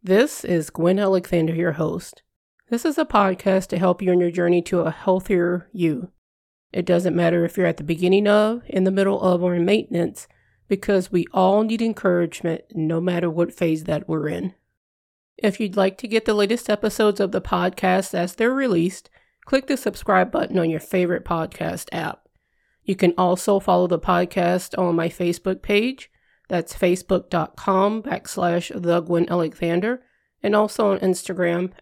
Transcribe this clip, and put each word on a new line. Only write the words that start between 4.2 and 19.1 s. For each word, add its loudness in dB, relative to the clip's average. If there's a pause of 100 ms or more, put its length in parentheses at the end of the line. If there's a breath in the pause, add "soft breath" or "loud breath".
your 2
journey 2
to -2
a 0
healthier 0
you. -2 (600)
It -4
doesn't 2
matter 2
if -6
you're 2
at 0
the -10
beginning 2
of, 2
in 0
the 4
middle 0
of, 2
or 0
in 0
maintenance, -2 (400)
because 0
we 0
all 4
need -2
encouragement -2 (100)
no 0
matter 0
what -2
phase -2
that -4
we're -4
in. -6 (840)
If 0
you'd -2
like 0
to -12
get 0
the 2
latest 0
episodes 0
of 0
the 0
podcast 0
as -4
they're 2
released, 0 (380 soft breath)